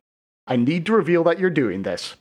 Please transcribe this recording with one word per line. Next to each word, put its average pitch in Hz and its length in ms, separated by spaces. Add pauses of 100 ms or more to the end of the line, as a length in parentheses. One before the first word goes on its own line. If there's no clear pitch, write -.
(480)
I 127 80
need 156 320
to 214 60
reveal 170 320
that 170 140
you're 185 120
doing 107 320
this." 92 380